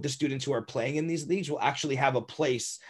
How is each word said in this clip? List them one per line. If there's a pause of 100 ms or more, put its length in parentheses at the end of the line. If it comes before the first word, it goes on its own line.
the
students
who
are
playing
in
these
leagues
will (100)
actually
have
a
place (120)